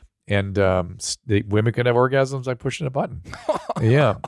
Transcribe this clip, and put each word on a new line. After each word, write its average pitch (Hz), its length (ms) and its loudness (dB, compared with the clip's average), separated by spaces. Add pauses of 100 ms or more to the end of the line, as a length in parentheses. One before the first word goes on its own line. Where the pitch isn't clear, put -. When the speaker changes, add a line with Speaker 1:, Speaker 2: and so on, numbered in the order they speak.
(260)
Speaker 1:
And, 98 320 -2
um, 92 420 2
s-, - 260 -8
they, 107 160 2
women 107 320 2
can 120 120 0
have 120 120 2
orgasms 131 480 2
by 131 80 -4
pushing 131 340 -6
a - 20 -6
button. - 380 -6
Speaker 2:
<laughs> - 40 -14 (500)
Speaker 1:
Yeah. 120 340 4 (120)